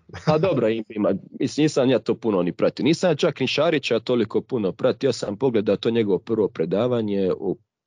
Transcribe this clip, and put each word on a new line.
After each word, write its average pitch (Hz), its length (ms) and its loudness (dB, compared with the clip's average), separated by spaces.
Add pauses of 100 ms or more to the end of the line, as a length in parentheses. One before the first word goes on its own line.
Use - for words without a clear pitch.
(260)
Pa 156 120 4
dobro, 160 300 0
im-, 113 200 -2
ima, 101 260 0 (260)
mislim, 147 240 0
nisam 139 260 2
ja 123 80 4
to - 160 -2
puno 98 280 0
ni 87 100 -2
pratio. - 320 0
Nisam 170 260 2
ja 156 40 2
čak 151 260 0
ni 131 60 0
Šarića 143 540 0
toliko 113 400 0
puno 101 320 -2
pratio. 131 360 0
Ja 127 40 2
sam 104 240 -6
pogledao 107 400 2
to 117 140 0
njegovo 104 280 2
prvo 104 300 0
predavanje 101 880 -2
u, 92 200 -4 (280)